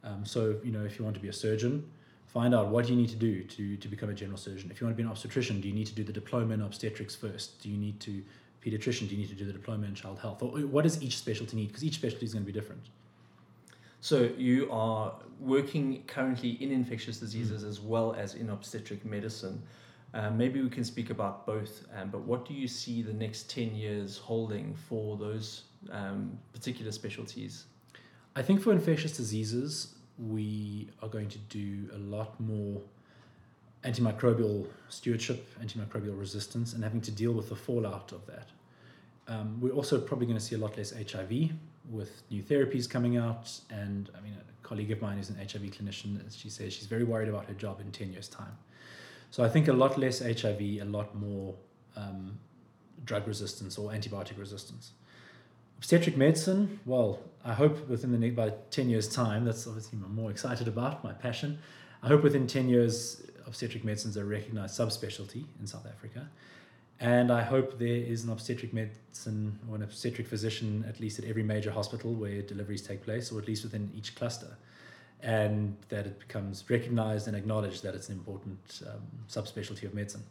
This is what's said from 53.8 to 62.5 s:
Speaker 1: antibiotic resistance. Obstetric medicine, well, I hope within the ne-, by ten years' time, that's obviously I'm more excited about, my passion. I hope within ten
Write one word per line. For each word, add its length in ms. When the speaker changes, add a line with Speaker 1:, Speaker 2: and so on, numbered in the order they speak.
Speaker 1:
antibiotic 480
resistance. 540
Obstetric 400
medicine, 720
well, 320
I 80
hope 360
within 240
the 60
ne-, 120
by 200
ten 180
years' 200
time, 360
that's 220
obviously 360
I'm 120
more 160
excited 380
about, 360
my 80
passion. 460
I 60
hope 140
within 240
ten 220